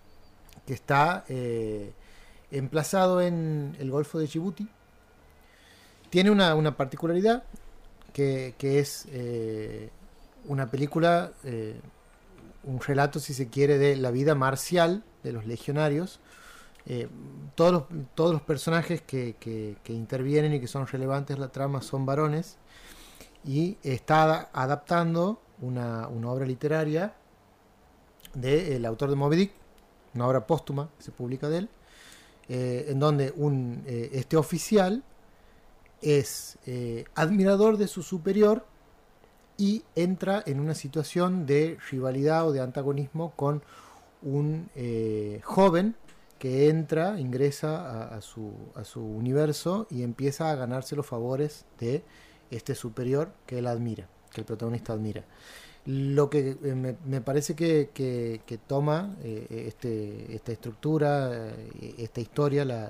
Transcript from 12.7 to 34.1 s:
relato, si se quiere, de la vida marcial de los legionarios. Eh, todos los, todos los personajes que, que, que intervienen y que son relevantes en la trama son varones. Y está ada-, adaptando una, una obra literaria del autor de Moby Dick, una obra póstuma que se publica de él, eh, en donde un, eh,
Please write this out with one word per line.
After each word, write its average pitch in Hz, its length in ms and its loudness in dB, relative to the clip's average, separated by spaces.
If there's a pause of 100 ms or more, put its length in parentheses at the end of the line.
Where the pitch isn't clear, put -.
relato, 143 400 0
si 139 140 -8
se 123 140 -4
quiere, 139 300 4
de 139 160 6
la 127 160 0
vida 139 240 4
marcial 170 680 2 (180)
de 123 100 -8
los 110 140 -8
legionarios. 147 720 -2 (720)
Eh, 120 160 -6 (480)
todos 170 180 6
los, 170 100 4 (320)
todos 165 180 2
los 151 80 0
personajes 160 600 0
que, 123 360 -4
que, 110 460 -8
que 113 80 -8
intervienen 139 640 2
y 139 60 0
que 123 60 -8
son 135 200 -4
relevantes 135 480 -2
en 135 80 -6
la 131 100 -8
trama 139 300 -2
son 135 240 -4
varones. 151 500 0 (880)
Y 156 380 0
está 156 400 2
ada-, 160 320 2
adaptando 165 880 0 (180)
una, 120 480 -4
una 120 220 -6
obra 131 160 -2
literaria 151 680 -2 (1200)
del 135 540 0
autor 113 240 -2
de 143 60 2
Moby 143 200 4
Dick, 196 160 4 (600)
una 120 120 0
obra 131 200 2
póstuma 147 500 -2
que - 80 -20
se - 80 -16
publica 131 380 -6
de 165 80 0
él, 208 100 -4 (800)
eh, 127 400 -4
en 139 100 0
donde 143 380 2
un, 135 480 0
eh, 120 300 -4